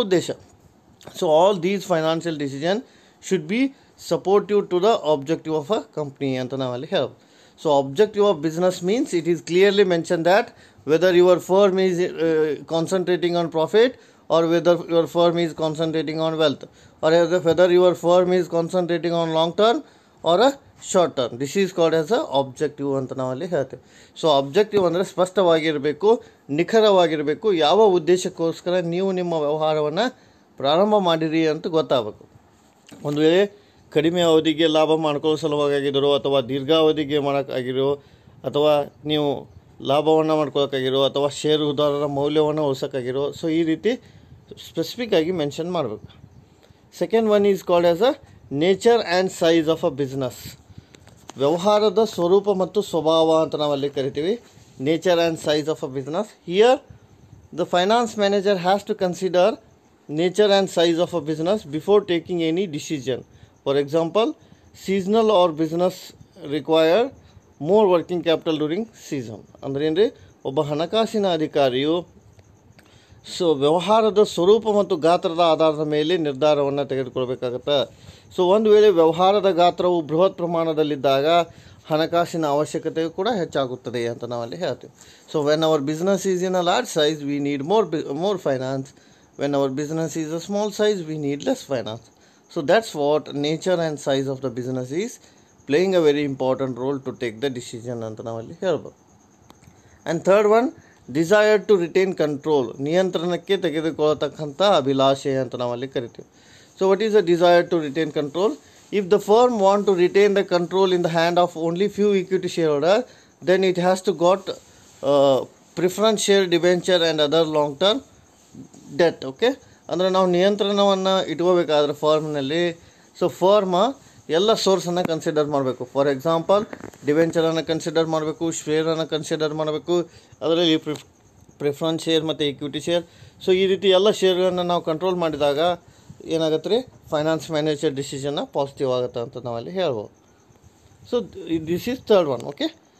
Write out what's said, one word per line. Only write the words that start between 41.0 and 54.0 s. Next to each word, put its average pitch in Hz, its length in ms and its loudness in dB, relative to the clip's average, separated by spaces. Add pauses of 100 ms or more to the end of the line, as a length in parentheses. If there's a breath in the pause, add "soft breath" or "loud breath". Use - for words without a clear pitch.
ಅಥವಾ 139 260 0
ಷೇರುದಾರರ 147 760 0
ಮೌಲ್ಯವನ್ನ 151 540 0
ಉಳಿಸೋಕ್ಕಾಗಿರೋ, 135 720 -4
so - 180 -6
ಈ 165 140 0
ರೀತಿ 160 280 0 (800 soft breath)
ಸ್ಪೆಸಿಫಿಕ್ 214 440 -6
ಆಗಿ 165 180 2
ಮೆನ್ಷನ್ 160 400 -4
ಮಾಡ್ಬೇಕು. 127 560 -8 (720 soft breath)
Second 220 300 0
one 208 160 4
is 196 240 2
called 175 280 4
as 190 120 0
a - 20 2 (380 soft breath)
Nature 190 560 2
and 185 240 0
size 165 380 2
of 160 160 0
a 170 80 0
business. 135 440 -6 (1040 loud breath)
ವ್ಯವಹಾರದ 190 640 2 (100)
ಸ್ವರೂಪ 190 380 2 (120)
ಮತ್ತು 180 200 -2
ಸ್ವಭಾವ 160 600 2
ಅಂತ 156 140 -2
ನಾವು 147 200 -2
ಅಲ್ಲಿ 139 140 -4
ಕರಿತೀವಿ. 143 440 -4 (460 soft breath)